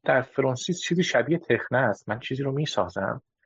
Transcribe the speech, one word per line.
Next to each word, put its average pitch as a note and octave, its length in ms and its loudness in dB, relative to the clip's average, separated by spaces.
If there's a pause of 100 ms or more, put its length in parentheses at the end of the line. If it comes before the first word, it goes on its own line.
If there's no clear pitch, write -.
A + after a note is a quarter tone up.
در C#3 180 4
فرانسیس C3 580 -2
چیزی F3 220 0
شبیه C#3+ 360 2
تخنه A#2+ 400 0
است. A#2+ 300 0
من G#2+ 100 -2
چیزی C3 240 -6
رو C#3 100 -2
می‌سازم، G2+ 680 -2 (240)